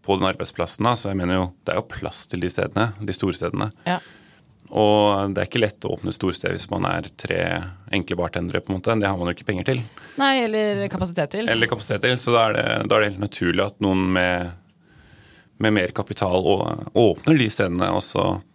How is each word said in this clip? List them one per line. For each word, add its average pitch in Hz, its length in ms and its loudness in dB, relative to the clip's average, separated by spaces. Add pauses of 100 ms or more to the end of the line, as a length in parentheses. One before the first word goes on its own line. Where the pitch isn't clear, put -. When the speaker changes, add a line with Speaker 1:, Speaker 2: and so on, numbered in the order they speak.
Speaker 1:
på 98 160 0
den 95 160 0
arbeidsplassen - 480 -6
da, 120 120 4
så 101 160 -4
jeg 95 60 -2
mener 90 180 0
jo, 92 180 0 (120)
det 85 100 -2
er 92 40 0
jo - 40 -2
plass - 440 -8
til 90 140 -6
de 87 80 -2
stedene, 101 440 -2 (140)
de 101 60 -4
store 92 220 -2
stedene. 95 360 -4 (160)
Speaker 2:
Ja. 175 140 -2 (720)
Speaker 1:
Og 104 640 4
det 95 80 -2
er 92 40 -2
ikke 120 140 -2
lett 107 240 0
å 98 120 -4
åpne - 120 -6
et - 60 -4
stort 92 200 -2
sted - 160 -4
hvis 87 200 -6
man 92 160 -2
er 85 160 -2 (140)
tre 87 460 -4 (300)
enkle 90 240 -2
bartendere 87 480 -2
på - 80 -10
en 92 80 -2
måte, 113 180 0
det 101 100 0
har 98 80 0
man 87 120 -2
jo - 60 -2
ikke - 120 -10
penger 92 200 -4
til. 127 160 0 (360)
Speaker 2:
Nei, 269 240 2
eller 214 460 -2
kapasitet 180 420 -4
til. 220 180 -4
Speaker 1:
Eller 113 200 2
kapasitet 104 320 -4
til, 123 180 2
så 120 140 0
da 113 160 4
er 107 60 0
det, 113 340 0
da 110 80 4
er 110 80 6
det 101 80 -2
helt 101 180 -6
naturlig 90 340 0
at 98 160 -6
noen 92 320 2
med, 90 380 0 (1120)
med 110 120 4
mer 92 200 2
kapital 92 500 0
å-, - 520 0
åpner 107 440 6
de 117 100 4
stedene, 92 440 0
og 92 100 0
så 95 400 -2 (120)